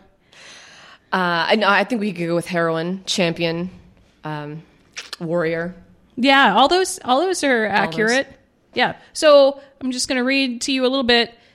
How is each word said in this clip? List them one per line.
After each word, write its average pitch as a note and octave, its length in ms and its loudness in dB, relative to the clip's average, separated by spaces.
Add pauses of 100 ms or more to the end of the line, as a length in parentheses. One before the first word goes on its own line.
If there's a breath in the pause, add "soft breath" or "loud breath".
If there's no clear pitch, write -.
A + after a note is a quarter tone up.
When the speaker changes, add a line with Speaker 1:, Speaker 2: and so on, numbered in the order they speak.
(1120 loud breath)
Speaker 1:
Uh, F3 380 -2
I, G#3+ 60 4
no, G3+ 120 0
I G3+ 160 4
think G#3+ 160 -4
we G3+ 120 -4
could E3+ 140 -6
go E3+ 80 -2
with E3+ 120 -2
heroine, E3+ 580 -4
champion, E3+ 640 -2 (560)
um, D3+ 380 -10 (560)
warrior. E3+ 560 -4 (420)
Speaker 2:
Yeah, C4+ 380 4
all B3 140 6
those, F4+ 360 0
all B3+ 160 0
those F4 240 -2
are A#3+ 220 0
Speaker 1:
All G3 60 -4
those. G3+ 80 0
Speaker 2:
accurate. G#3+ 480 -2 (460)
Yeah. A#3 220 -2 (160 loud breath)
So C#4 480 6 (200 loud breath)
I'm C4 100 -6
just B3+ 180 -6
gonna B3+ 140 -2
read B3+ 380 -2
to C#4 120 -4
you C4 100 0
a B3+ 40 2
little C4+ 160 0
bit, A#3 320 2 (200 soft breath)